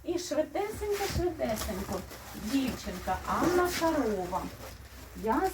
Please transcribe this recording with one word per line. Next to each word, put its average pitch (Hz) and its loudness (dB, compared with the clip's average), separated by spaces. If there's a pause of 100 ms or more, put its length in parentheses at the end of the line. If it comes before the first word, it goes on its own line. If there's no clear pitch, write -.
І 339 0
швидесенько, 403 0 (120)
швидесенько, 220 0 (520)
дівчинка 190 0
Анна 359 4
Шарова. 220 2 (840)
Я 277 4